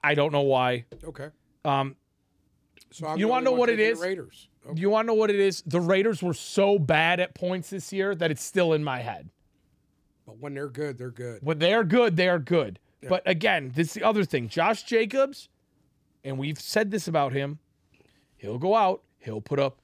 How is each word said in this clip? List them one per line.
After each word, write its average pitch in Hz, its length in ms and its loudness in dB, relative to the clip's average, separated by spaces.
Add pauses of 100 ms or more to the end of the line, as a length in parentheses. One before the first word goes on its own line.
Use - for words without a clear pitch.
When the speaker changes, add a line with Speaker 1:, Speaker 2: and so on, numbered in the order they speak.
Speaker 1:
I 147 120 2
don't 147 180 2
know 143 80 2
why. 127 460 2 (180)
Speaker 2:
Okay. 151 240 -14 (360)
Speaker 1:
Um, 139 300 -2 (960)
Speaker 2:
So 160 160 -12
I'm 156 120 -4
Speaker 1:
you 202 80 2
Speaker 2:
the 226 40 2
Speaker 1:
wanna 254 100 2
Speaker 2:
only 254 40 -2
Speaker 1:
know 262 80 4
Speaker 2:
one 247 80 2
Speaker 1:
what 240 80 4
it 233 80 2
Speaker 2:
taking 214 100 2
the 226 60 2
Speaker 1:
is? 165 80 -6
Speaker 2:
Raiders. 180 480 -8 (180)
Okay. 156 140 -6
Speaker 1:
You 196 100 2
wanna 220 180 2
know 226 60 2
what 214 160 4
it 202 100 2
is? 196 260 0
The 170 140 0
Raiders 190 420 2
were 175 120 0
so 202 440 2
bad 165 420 2
at 180 140 -4
points 180 360 -6
this 190 220 -10
year 196 220 -2
that 165 160 0
it's 147 120 -4
still 175 300 2
in 151 100 2
my 131 180 -4
head. 113 280 -10 (1000)
Speaker 2:
But 110 120 -20
when 143 160 -10
they're 139 140 -8
good, 135 280 -8
they're 127 140 -12
good. 120 320 -12
Speaker 1:
When 151 160 -2
they 170 160 4
are 233 100 4
good, 202 320 4
they 185 140 4
are 175 80 2
good. 131 400 0 (240)
Speaker 2:
Yeah. 127 80 -8
Speaker 1:
But 185 160 2
again, 175 480 0
this 160 140 0
is - 60 -14
the 202 100 -4
other 214 200 2
thing. 120 240 -2
Josh 190 360 0
Jacobs, 240 640 -2 (760)
and 135 140 -6
we've 147 220 -4
said 214 300 -2
this 202 180 -4
about 143 240 0
him, 139 260 -4 (800)
he'll 107 220 -8
go 185 160 0
out, 190 280 2 (160)
he'll 110 240 -10
put 139 160 -4
up. 135 240 -2